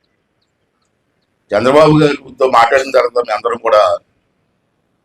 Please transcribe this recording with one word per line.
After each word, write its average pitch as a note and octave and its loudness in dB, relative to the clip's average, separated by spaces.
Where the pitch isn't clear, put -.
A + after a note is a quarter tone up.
చంద్రబాబు D3 2
గారితో C#3 -2
మాట్లాడిన C3 0
తర్వాత B2 -2
మీ A#2+ -4
అందరం A2+ -6
కూడా G#2+ 0